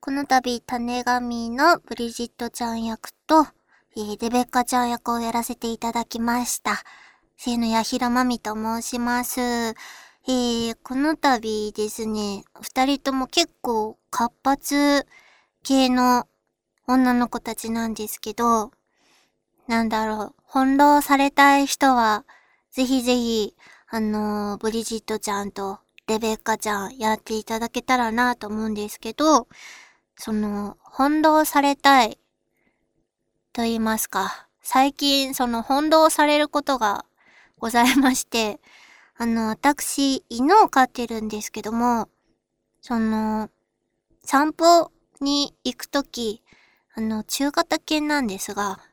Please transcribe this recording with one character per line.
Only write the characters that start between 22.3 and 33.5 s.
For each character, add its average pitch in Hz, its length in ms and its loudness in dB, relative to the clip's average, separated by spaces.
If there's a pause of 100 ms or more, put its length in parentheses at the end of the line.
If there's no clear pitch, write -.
ぜ 262 140 0
ひ 254 180 0
ぜ 247 140 2
ひ、 226 380 -2 (340)
あ 226 120 -4
の 208 560 -4
ー、 - 20 -
ブ 220 120 -4
リ 226 120 -4
ジ 226 140 -8
ッ 214 40 -8
ト 214 180 -8
ち - 120 -8
ゃ 202 140 -4
ん 196 80 -10
と 196 260 -10 (280)
レ 220 120 -2
ベ 220 140 -2
ッ 220 100 -8
カ 220 160 -2
ち - 100 -6
ゃ 202 200 -4
ん 175 100 -16
や 220 160 0
っ 214 60 -10
て - 160 -8
い 214 80 -6
た 226 160 -6
だ 233 80 -6
け - 140 -6
た 254 140 0
ら 240 140 0
な 247 240 0
と - 140 -12
思 214 160 -6
う 220 40 -4
ん 214 60 -4
で 208 140 -6
す - 100 -14
け 226 140 -10
ど、 294 340 4 (680)
そ - 160 -8
の、 208 440 -4 (160)
翻 302 300 2
弄 311 220 6
さ 294 160 2
れ 285 160 2
た 269 280 6
い - 140 -8 (1300)